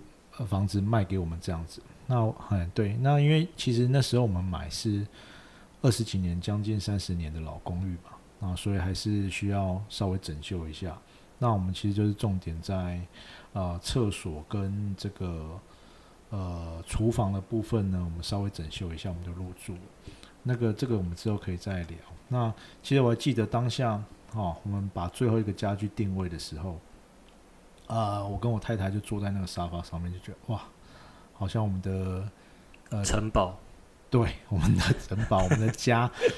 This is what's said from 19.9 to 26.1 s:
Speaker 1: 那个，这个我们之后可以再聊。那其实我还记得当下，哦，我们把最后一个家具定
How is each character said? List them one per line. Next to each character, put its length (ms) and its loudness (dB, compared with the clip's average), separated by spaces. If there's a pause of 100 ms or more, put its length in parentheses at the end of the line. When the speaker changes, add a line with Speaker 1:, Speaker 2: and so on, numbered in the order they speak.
Speaker 1:
那 140 0
个， 160 4
这 140 0
个 100 2
我 60 2
们 120 -2
之 140 -4
后 80 2
可 160 -4
以 40 -2
再 260 -4
聊。 140 -10 (320)
那 240 0 (300)
其 120 0
实 60 8
我 100 8
还 60 4
记 180 2
得 120 2
当 220 0
下， 340 0 (320)
哦， 280 -2
我 60 -6
们 260 0
把 140 -2
最 200 2
后 100 6
一 40 2
个 100 -2
家 220 0
具 140 -2
定 280 0